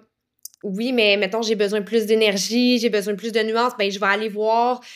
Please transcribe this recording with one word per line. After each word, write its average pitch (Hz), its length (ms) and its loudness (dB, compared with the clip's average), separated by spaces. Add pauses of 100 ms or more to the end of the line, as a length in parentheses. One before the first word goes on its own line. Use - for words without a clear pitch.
(640)
Oui, 214 300 -4
mais 214 240 4
mettons, 208 260 -2
j'ai 220 140 0
besoin 208 240 0
de 202 40 -6
plus 220 220 0
d'énergie, 220 720 2
j'ai 233 100 0
besoin 208 260 -2
de 190 40 -10
plus 226 140 -8
de 220 100 0
nuances, 226 340 0
ben, 202 140 0
je 196 80 -8
vais 202 80 -2
aller 208 220 0
voir 226 520 0 (160)